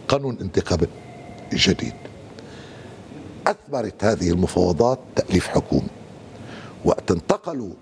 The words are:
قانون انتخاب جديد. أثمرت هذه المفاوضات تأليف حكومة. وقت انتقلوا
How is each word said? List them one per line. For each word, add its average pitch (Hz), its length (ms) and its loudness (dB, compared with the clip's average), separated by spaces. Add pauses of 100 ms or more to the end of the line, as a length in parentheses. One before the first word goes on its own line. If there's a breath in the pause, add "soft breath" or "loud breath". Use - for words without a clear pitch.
قانون 135 320 2
انتخاب 90 480 2 (640)
جديد. - 400 2 (1500 loud breath)
أثمرت 127 580 -2
هذه 92 260 4
المفاوضات 90 680 4 (180)
تأليف - 320 2
حكومة. - 400 2 (960 loud breath)
وقت - 260 4
انتقلوا 117 600 0 (120)